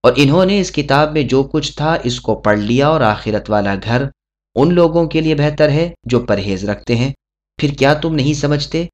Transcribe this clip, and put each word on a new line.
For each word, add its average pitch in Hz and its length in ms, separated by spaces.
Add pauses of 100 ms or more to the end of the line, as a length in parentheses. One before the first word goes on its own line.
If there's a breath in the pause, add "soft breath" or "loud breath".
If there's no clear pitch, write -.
اور 123 120
انہوں 147 300
نے 202 140
اس 180 120
کتاب 147 400
میں 151 120
جو 131 200
کچھ 147 320
تھا 156 280
اس 123 180
کو 110 140
پڑھ 107 240
لیا، 120 280
اور 156 140
آخرت 104 480
والا 101 340
گھر 123 220 (500)
ان 151 180
لوگوں 170 320
کے 160 160
لیے 156 140
بہتر 147 340
ہے 165 220 (120)
جو 120 160
پرہیز 101 500
رکھتے 117 260
ہیں۔ 131 180 (480)
پھر 147 80
کیا 135 240
تم 160 220
نہیں 147 180
سمجھتے؟ 147 600